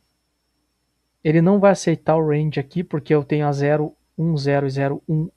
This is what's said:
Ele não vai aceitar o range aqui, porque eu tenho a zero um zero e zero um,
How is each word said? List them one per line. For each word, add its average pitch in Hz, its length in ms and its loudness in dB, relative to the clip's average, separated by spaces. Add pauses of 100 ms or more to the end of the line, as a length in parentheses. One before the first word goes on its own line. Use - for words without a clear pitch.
(1200)
Ele 160 180 2
não 190 200 4
vai 202 100 6
aceitar 160 460 0
o 160 100 0
range 151 320 -2
aqui, 170 240 -6
porque 156 320 -2
eu 147 80 2
tenho 151 240 -2
a 143 60 0
zero 147 420 -2 (220)
um 165 180 -2
zero 139 320 0
e - 20 -4
zero 139 380 -2
um, 160 300 -2